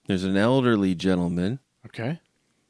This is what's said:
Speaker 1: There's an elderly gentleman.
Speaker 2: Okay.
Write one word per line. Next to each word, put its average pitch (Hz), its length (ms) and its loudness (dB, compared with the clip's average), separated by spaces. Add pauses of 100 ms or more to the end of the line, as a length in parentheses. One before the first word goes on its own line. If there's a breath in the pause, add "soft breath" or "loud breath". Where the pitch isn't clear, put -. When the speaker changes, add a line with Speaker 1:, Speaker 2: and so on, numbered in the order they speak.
Speaker 1:
There's 92 180 -2
an 95 120 0
elderly 110 580 2
gentleman. 90 640 -2 (280)
Speaker 2:
Okay. 131 340 -8 (500)